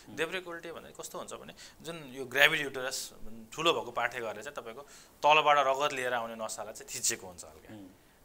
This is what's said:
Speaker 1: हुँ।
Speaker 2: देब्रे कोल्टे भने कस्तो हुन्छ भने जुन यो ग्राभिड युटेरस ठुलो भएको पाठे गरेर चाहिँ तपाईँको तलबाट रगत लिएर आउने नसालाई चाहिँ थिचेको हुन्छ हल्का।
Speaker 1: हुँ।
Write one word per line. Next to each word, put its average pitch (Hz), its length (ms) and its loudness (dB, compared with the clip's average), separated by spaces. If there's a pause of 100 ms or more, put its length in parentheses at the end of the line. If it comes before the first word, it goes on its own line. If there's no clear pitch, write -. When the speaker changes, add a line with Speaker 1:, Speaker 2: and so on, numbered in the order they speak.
Speaker 1:
हुँ। 104 80 -14
Speaker 2:
देब्रे 170 240 -4
कोल्टे 170 320 -10
भने 131 180 -14 (100)
कस्तो - 180 -10
हुन्छ 113 140 -10
भने - 220 -12 (280)
जुन 160 300 -10
यो 135 120 -8
ग्राभिड 143 360 4
युटेरस 131 520 -6 (400)
ठुलो 160 200 4
भएको 117 180 -4
पाठे 120 300 -2
गरेर 107 220 -6
चाहिँ 143 140 -12
तपाईँको 117 260 -12 (400)
तलबाट 147 360 8
रगत 139 340 4
लिएर 127 220 0
आउने 117 200 -2
नसालाई 110 400 -8
चाहिँ - 200 -12
थिचेको 117 320 -2
हुन्छ 90 180 -14
हल्का। 82 300 -18
Speaker 1:
हुँ। 98 220 -16 (280)